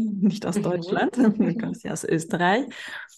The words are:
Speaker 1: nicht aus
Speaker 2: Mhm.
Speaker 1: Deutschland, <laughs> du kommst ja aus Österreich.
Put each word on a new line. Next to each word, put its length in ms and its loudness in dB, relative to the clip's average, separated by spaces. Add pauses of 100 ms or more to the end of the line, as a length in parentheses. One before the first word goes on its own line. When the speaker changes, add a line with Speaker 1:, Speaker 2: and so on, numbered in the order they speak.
(200)
Speaker 1:
nicht 260 2
aus 100 -2
Speaker 2:
Mhm. 60 2
Speaker 1:
Deutschland, 540 0
<laughs> 0 -
du 420 4
kommst 260 -6
ja 80 -6
aus 120 -6
Österreich. 640 2 (520)